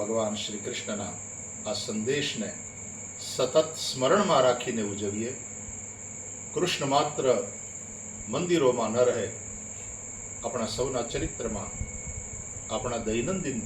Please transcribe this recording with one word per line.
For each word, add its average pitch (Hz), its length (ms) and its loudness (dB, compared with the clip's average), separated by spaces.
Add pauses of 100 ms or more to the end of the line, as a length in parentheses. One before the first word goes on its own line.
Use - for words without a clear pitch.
ભગવાન 107 360 0
શ્રી 104 280 -4
કૃષ્ણના 101 480 -4 (520)
આ 107 100 -2
સંદેશને 117 760 0 (800)
સતત 156 360 4 (200)
સ્મરણમાં 156 640 6
રાખીને 117 360 2
ઉજવીએ. 104 480 -2 (1200)
કૃષ્ણ 151 400 2
માત્ર 147 320 4 (1080)
મંદિરોમાં 131 600 4
ન 117 40 4 (120)
રહે, 110 180 2 (1160)
આપણા 113 320 -2
સૌના 127 380 0
ચરિત્રમાં, 104 580 -2 (1040)
આપણા 117 320 -2
દૈનંદિન 131 580 0